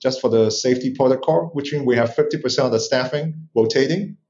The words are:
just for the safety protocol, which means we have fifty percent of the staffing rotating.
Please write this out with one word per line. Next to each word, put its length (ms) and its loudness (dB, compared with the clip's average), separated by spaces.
just 180 -2
for 80 0
the 220 4
safety 440 0
protocol, 600 0
which 180 -6
means 140 -4
we 100 4
have 180 2
fifty 240 0
percent 280 0
of 60 0
the 80 2
staffing 720 -4
rotating. 640 0